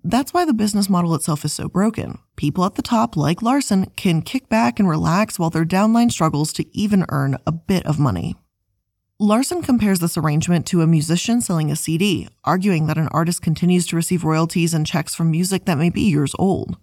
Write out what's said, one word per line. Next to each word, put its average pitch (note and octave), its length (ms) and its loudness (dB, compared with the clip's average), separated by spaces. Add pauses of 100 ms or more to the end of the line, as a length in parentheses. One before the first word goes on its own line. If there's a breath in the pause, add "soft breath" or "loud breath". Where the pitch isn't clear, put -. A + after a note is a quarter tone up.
That's A#3+ 280 -2
why F4+ 120 2
the D4+ 100 2
business G#3 340 0
model F3 280 2
itself - 280 -4
is D3+ 80 -4
so - 160 -8
broken. - 520 -2 (160)
People - 280 -2
at G3+ 120 -2
the - 40 -4
top, A#3 360 0
like D3 260 0
Larson, A3+ 440 2 (100)
can E3 260 0
kick - 260 -6
back A#3 300 0
and G3 100 4
relax E3 480 0
while F#3 140 0
their E3 160 0
downline A3 460 4
struggles D#3 420 0
to - 240 -6
even G3+ 300 2
earn C#3 360 -2
a - 80 -2
bit F3 320 -2
of D3+ 140 -2
money. F#2+ 380 -2 (840)
Larson B3 440 0
compares G#3+ 360 2
this E3+ 180 -2
arrangement D#3+ 500 0
to F3 140 0
a D#3+ 60 4
musician E3 540 2
selling D#3 320 -2
a D#3+ 40 -4
C D#3+ 220 -4
D, E3+ 300 0 (160)
arguing F3 420 0
that D#3 120 -2
an D#3+ 100 0
artist E3+ 340 -2
continues F3 460 2
to E3 80 -4
receive E3 280 -2
royalties E3 480 0
and D#3 140 0
checks - 260 -4
from E3 200 0
music F#3 320 -2
that - 120 0
may E3+ 140 2
be - 120 -4
years D3 360 0
old. - 440 0